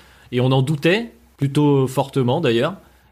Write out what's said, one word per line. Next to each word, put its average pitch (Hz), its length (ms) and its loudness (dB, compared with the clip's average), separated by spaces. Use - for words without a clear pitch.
Et 123 100 -2
on 127 120 2
en 135 100 2
doutait, 165 480 0
plutôt 139 460 2
fortement 135 520 -2
d'ailleurs. 139 360 0